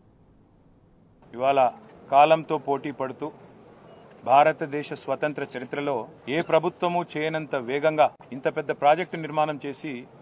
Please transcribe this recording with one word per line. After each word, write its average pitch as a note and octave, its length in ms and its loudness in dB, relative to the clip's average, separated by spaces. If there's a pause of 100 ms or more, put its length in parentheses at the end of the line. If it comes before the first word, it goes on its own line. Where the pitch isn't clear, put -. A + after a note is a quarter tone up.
(1300)
ఇవాళ C3 360 2 (400)
కాలంతో D#3 480 4
పోటీ C#3 320 -4
పడుతూ C3+ 420 -8 (920)
భారతదేశ D3 680 2
స్వతంత్ర C#3 540 -6 (100)
చరిత్రలో C3 520 -6 (200)
ఏ C#3+ 140 0
ప్రభుత్వము F3 640 0 (100)
చేయనంత D#3 400 -4
వేగంగా C#3+ 540 2 (220)
ఇంత D3+ 240 -4
పెద్ద D3+ 140 -6
ప్రాజెక్టు D#3+ 460 2
నిర్మాణం D3+ 500 -4
చేసి, C3 400 -10 (160)